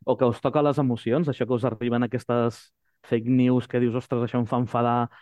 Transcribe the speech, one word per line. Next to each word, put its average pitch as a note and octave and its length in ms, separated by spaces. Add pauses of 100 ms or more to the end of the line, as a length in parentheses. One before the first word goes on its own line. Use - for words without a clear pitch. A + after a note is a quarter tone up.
o B2+ 120
que C3 80
us A#2 160
toca C#3+ 220
les C#3+ 160
emocions, B2+ 480
això B2 200
que B2+ 60
us A#2 140
arriben A#2+ 360
aquestes A#2+ 680 (320)
fake A2+ 260
news B2+ 380
que B2 140
dius, A#2 160
«Ostres, B2 260
això B2 160
em A#2 60
fa B2 160
enfadar, A#2+ 480 (120)